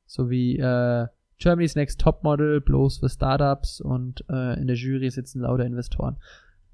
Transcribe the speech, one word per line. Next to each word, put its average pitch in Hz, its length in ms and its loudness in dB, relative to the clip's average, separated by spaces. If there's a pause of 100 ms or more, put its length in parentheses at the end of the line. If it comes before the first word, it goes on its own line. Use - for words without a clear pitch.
so 123 240 -4
wie, 123 280 0
äh, 123 480 0 (320)
Germany's 170 380 2
Next 143 240 0
Topmodel, 151 600 2
bloß 135 380 2
für 135 100 0
Startups 139 720 0
und, 127 480 -6
äh, 127 320 -2
in 135 60 -2
der 127 100 2
Jury 131 340 -2
sitzen 123 300 -8
lauter 123 240 0
Investoren. 123 520 -4 (580)